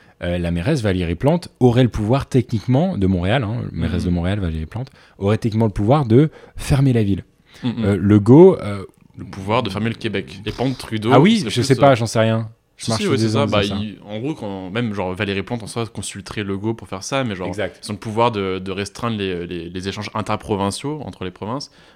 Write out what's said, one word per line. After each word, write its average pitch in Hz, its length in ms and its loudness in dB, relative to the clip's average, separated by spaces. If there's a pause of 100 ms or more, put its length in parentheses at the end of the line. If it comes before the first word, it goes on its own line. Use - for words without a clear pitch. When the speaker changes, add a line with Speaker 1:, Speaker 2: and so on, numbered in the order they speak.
(220)
Speaker 1:
Euh, 87 160 -2
la 87 120 -2
mairesse 95 300 0
Valérie 90 340 0
Plante 156 340 0 (120)
aurait 123 220 4
le 120 80 4
pouvoir 113 360 0
techniquement 131 720 0
de 95 100 0
Montréal, 95 380 2
hein, 110 180 -4 (100)
mairesse 85 320 -2
Speaker 2:
Mhm. 87 60 -2
Speaker 1:
de 90 40 2
Montréal, 92 260 0
Valérie 80 260 -4
Plante, 123 220 -8 (300)
aurait 101 200 2
techniquement 113 280 0
le 101 60 0
pouvoir 120 340 2
de 127 240 6 (260)
fermer 135 360 2
la 117 100 2
ville. 98 220 0 (380)
Speaker 2:
Mhm. 123 100 -2 (120)
Speaker 1:
Euh, 101 160 2
Legault, 110 600 8
euh, 101 240 -8 (340)
Speaker 2:
Le - 60 -16
pouvoir 104 380 -2
de 113 80 -2
fermer 107 200 -2
le 110 60 -6
Québec. 98 500 -6
Et 107 60 -6
par 123 140 -2
contre, 131 120 -4
Trudeau, 110 340 -4
Speaker 1:
Ah 127 80 8
oui, 214 200 6
Speaker 2:
c'est 113 100 -4
Speaker 1:
je - 100 -4
Speaker 2:
plus, 110 40 2
Speaker 1:
sais 135 120 4
pas, 139 160 6
Speaker 2:
euh, 123 40 4
Speaker 1:
j'en 113 100 0
sais 113 140 0
rien. 113 280 0 (280)
Je - 80 -16
Speaker 2:
Si, 117 80 -2
Speaker 1:
marche - 80 0
Speaker 2:
si, 208 60 -2
Speaker 1:
sur 180 40 0
Speaker 2:
ouais, 139 80 2
Speaker 1:
des 110 60 2
Speaker 2:
c'est 113 60 2
ça. 135 120 2
Speaker 1:
ongles, 104 80 -2
Speaker 2:
Bah, 104 120 2
Speaker 1:
c'est 101 80 0
ça. 98 100 -4
Speaker 2:
il, 107 260 -8
en 107 140 -10
gros, 147 140 -6
quand, 95 360 -10
même, 110 240 -4
genre, 92 180 -4
Valérie 98 300 -2
Plante, 117 220 -8
en - 20 -12
soi, 117 220 -6
consulterait 101 560 -10
Legault 98 300 -4
pour 101 120 -16
faire 95 160 -10
ça, 135 220 -4
mais 107 100 -4
genre, 90 140 -6
Speaker 1:
Exact. 92 360 -6
Speaker 2:
ils - 60 -10
ont 104 40 -6
le 95 40 -8
pouvoir 113 320 0
de, 95 300 -4
de 95 100 -8
restreindre 101 480 -6
les, 90 300 -4
les, 87 200 -8
les 92 200 -8
échanges 101 260 -8
interprovinciaux 107 880 -4
entre 95 200 -10
les 90 80 -8
provinces, 120 400 -10 (240)